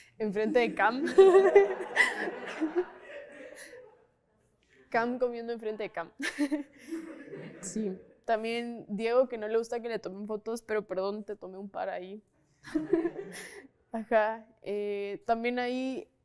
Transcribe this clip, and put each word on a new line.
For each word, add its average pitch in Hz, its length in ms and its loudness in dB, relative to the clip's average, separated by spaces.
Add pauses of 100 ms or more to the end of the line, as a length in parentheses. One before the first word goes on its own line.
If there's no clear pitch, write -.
(180)
enfrente 214 420 2
de 226 140 2
Cam. 233 320 2
<laughs> - 80 -2 (3750)
Cam 240 300 -2
comiendo 233 320 -2
enfrente 220 320 -6
de 196 60 -6
Cam. 170 280 -8
<laughs> - 40 -12 (1400)
Sí, 202 340 -4 (280)
también 233 600 -4
Diego, 226 400 2
que 254 100 -8
no 214 100 -6
le 226 100 2
gusta 233 240 -2
que 233 80 -8
le 226 100 -2
tomen 196 280 -10
fotos, 220 340 -6
pero 214 240 -2
perdón, 196 380 -4
te 208 120 -10
tomé 185 220 -14
un 202 120 -12
par 190 200 -4
ahí. 185 320 -10 (400)
<laughs> - 1300 -4
Ajá, 220 560 0 (140)
eh, 202 640 -4
también 233 340 0
ahí 254 480 -4 (180)